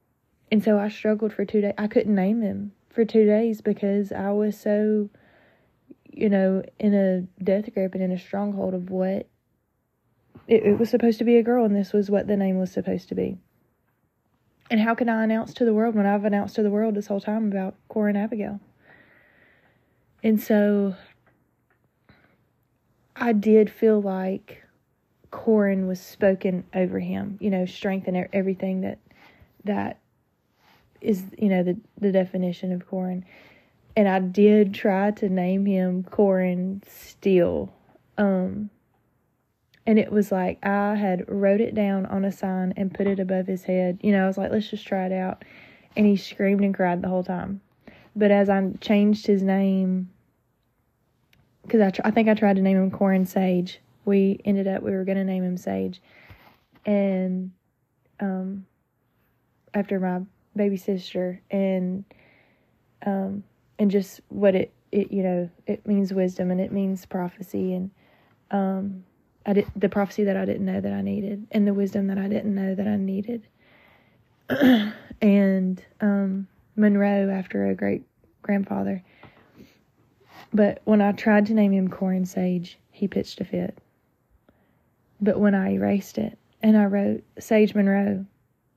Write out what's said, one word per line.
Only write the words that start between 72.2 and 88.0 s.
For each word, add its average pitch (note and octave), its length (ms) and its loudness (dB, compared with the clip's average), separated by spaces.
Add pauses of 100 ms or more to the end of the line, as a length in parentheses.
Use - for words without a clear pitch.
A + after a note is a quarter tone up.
didn't G#3 260 -2
know F#3+ 220 -2
that G3 120 -4
I G#3 100 0
needed. G3 500 -6 (1000)
<clears throat> B3+ 440 4 (280)
And, F#3+ 640 2 (160)
um, G3 480 -2 (300)
Monroe G3+ 520 4
after F#3+ 380 -4
a F#3+ 80 0
great - 280 -2 (380)
grandfather. G3 640 -2 (1500)
But G#3 320 2
when G#3+ 160 4
I G3+ 100 2
tried G#3 360 2
to A3+ 60 0
name G#3 200 4
him F#3+ 160 0
Corin F#3 360 -2
Sage, F3+ 540 -4 (100)
he - 200 -4
pitched - 320 -6
a F#3 40 -8
fit. - 320 -6 (1400)
But G3+ 200 2
when G3+ 160 4
I F#3+ 180 0
erased G3+ 440 -2
it G#3+ 200 -6 (240)
and A3 160 6
I G#3 80 4
wrote G3+ 380 -2 (140)
Sage G#3+ 380 2
Monroe, G3 500 2 (520)